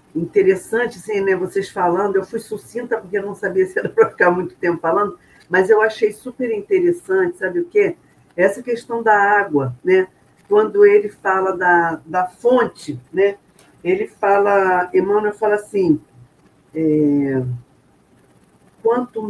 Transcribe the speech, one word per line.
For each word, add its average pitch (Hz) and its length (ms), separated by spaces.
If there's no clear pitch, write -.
interessante, 190 840
assim, 202 220
né, 196 160
vocês 185 340
falando, 185 460
eu 190 80
fui - 160
sucinta - 580
porque 196 200
eu 196 80
não 202 100
sabia 185 320
se - 100
era - 120
pra 220 200
ficar 175 220
muito 180 240
tempo 170 240
falando, 180 400
mas 190 200
eu 214 120
achei 220 320
super 247 360
interessante, 185 880
sabe 180 220
o 175 60
quê? 196 320
Essa 196 300
questão 233 400
da 220 100
água, 202 720
né? 185 240
Quando 208 380
ele 208 240
fala 190 480
da, 175 480
da 180 220
fonte, 233 680
né? 196 240
Ele 190 240
fala, 196 840
Emmanuel 208 400
fala 208 220
assim: 185 440
é, 143 680
"Quanto 226 480